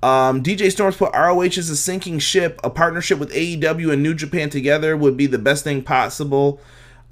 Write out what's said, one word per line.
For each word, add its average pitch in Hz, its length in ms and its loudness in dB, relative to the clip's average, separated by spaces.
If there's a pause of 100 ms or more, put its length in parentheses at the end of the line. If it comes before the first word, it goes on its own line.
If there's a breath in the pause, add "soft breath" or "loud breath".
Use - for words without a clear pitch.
Um, 131 400 2
D 165 120 -2
J 190 160 2
Storms 190 260 0
put, - 180 0
"R 165 160 4
O 180 120 2
H 180 140 0
is 170 140 -6
a 147 60 -4
sinking 180 420 -4
ship. 170 440 0
A 123 60 -2
partnership 170 500 0
with 143 140 -6
A 143 80 0
E 170 160 -4
W 160 340 0
and 143 120 2
New 156 120 0
Japan 151 360 -4
together 151 460 0
would 143 200 4
be 143 100 2
the 127 120 0
best 139 260 0
thing 143 180 -4
possible, 139 800 0 (520 soft breath)